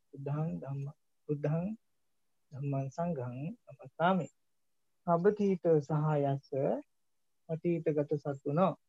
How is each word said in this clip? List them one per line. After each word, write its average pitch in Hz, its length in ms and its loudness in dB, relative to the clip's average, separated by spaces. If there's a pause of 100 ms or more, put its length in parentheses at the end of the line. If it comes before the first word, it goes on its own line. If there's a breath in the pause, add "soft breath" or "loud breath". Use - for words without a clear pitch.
(140)
බුද්ධං 147 420 -2
ධම්ම-, 139 420 -8 (320)
බුද්ධං 151 360 0 (840)
ධම්මං 139 360 -4
සංඝං 131 500 -4 (240)
නමස්සාමි. 170 640 0 (800)
අබතීත 196 560 4 (160)
සහායස්ස 147 680 0 (1000)
අතීතගත 160 640 0
සත්තුනෝ. 143 580 0 (160)